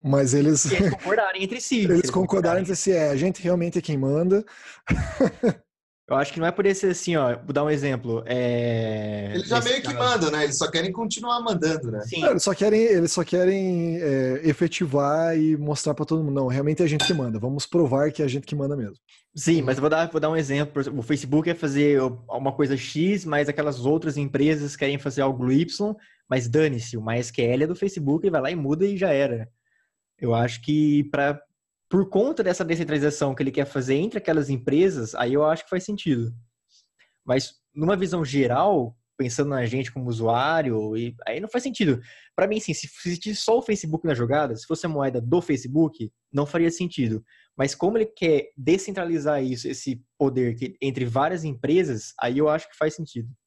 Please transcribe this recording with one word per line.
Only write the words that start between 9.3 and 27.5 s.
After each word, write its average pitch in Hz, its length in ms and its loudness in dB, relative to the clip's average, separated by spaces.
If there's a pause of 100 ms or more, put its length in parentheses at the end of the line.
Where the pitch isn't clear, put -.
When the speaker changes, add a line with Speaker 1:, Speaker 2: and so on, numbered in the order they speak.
Speaker 3:
Eles - 140 -4
já 233 80 0
Speaker 2:
nesse 240 140 0
Speaker 3:
meio 262 120 0
que - 120 -6
Speaker 2:
caso. 123 60 -6
Speaker 3:
mandam, 220 320 2
né? 151 120 0
Eles 143 140 -2
só 151 120 -2
querem 175 220 -2
continuar 233 480 -4
mandando, 160 520 -2
né? 107 100 -6
Speaker 2:
Sim. 117 180 -8
Speaker 1:
Não, - 120 2
eles 170 120 0
só 196 100 0
querem, 214 280 2
eles 185 320 4
só 175 100 0
querem, 180 800 0
é, 135 420 0
efetivar 160 960 2
e 156 160 4
mostrar 147 380 -2
pra 151 120 -2
todo 160 160 0
mundo, 147 140 -2
"Não, 135 120 0
realmente 143 340 0
é 175 40 4
a 147 40 2
gente 151 180 0
que 185 60 2
manda, 120 260 -2
vamos 135 260 -4
provar 147 460 2
que 156 100 -6
é 147 40 2
a - 20 0
gente 135 180 -4
que - 80 -6
manda 143 220 -2
mesmo." 107 220 -8 (360)
Speaker 2:
Sim, 160 280 2
mas 131 160 0
eu 135 40 -2
vou 151 80 4
dar, 165 220 2
vou 160 80 0
dar 151 100 2
um 160 60 0
exemplo. 143 380 0
Por 139 80 -2
exemplo, 139 180 -4
o 113 40 -6
Facebook 147 460 0
quer 165 80 0
fazer 143 440 4 (280)
uma 135 220 -2
coisa 139 240 0
X, 170 480 -2
mas 147 240 0
aquelas 143 380 -2
outras 151 320 0
empresas 143 580 0
querem 143 240 -2
fazer 139 220 -4
algo 127 320 0
Y, 185 420 0 (340)
mas 123 200 0
dane-se, 123 480 0
o 107 60 -6
mysql 120 600 0